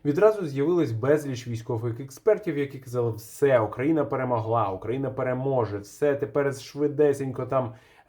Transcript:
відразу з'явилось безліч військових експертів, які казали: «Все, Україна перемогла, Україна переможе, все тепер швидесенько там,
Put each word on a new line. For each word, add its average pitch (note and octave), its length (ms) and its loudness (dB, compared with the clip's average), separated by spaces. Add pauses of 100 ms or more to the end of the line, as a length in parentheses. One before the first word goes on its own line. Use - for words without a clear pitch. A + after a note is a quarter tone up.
відразу F#3+ 400 4
з'явилось C#3+ 460 0
безліч C3 560 0
військових A#2 520 -6
експертів, E3+ 580 0
які C#3 220 -4
казали: A#2+ 320 -2
«Все, B2 480 2
Україна C#3 460 0
перемогла, A#2 640 0
Україна A2+ 400 -4
переможе, B2+ 680 -2
все C#3 380 0
тепер C#3 400 -2
швидесенько C#3 880 0
там, A#2 280 -2 (360)